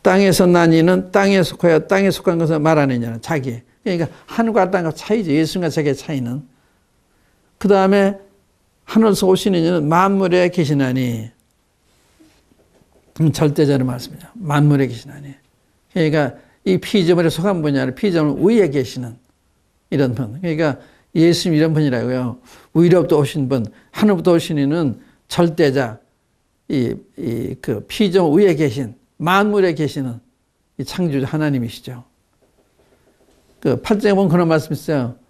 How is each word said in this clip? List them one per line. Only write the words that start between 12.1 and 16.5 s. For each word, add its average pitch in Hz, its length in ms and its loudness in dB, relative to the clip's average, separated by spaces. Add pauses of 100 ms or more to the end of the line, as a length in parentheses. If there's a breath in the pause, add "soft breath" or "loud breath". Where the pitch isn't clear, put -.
음, 160 100 4
절대자를 143 540 0
말씀이죠. - 480 -10
만물에 147 540 2
계시나니. 139 460 -16 (600)
그러니까 151 400 0 (320 soft breath)